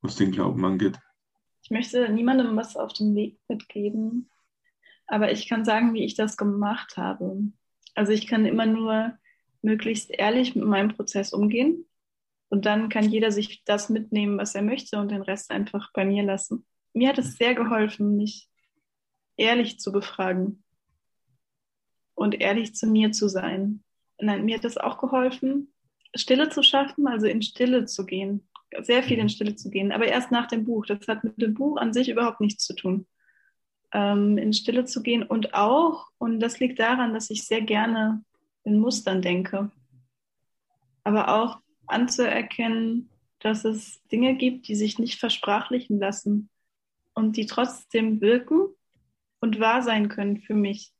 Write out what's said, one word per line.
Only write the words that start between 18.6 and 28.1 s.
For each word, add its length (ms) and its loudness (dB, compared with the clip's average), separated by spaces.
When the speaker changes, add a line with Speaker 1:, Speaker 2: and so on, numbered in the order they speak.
Speaker 2:
ehrlich 420 2
zu 140 -6
befragen 720 -2
und 260 0
ehrlich 340 0
zu 120 -4
mir 260 4
zu 160 0
sein. 540 -4
Nein, 260 0
mir 120 0
hat 80 -8
es 140 -4
auch 200 -4
geholfen, 720 -2
Stille 340 2
zu 140 -2
schaffen, 440 4
also 200 0
in 160 0
Stille 420 2
zu 220 -8
gehen, 420 -6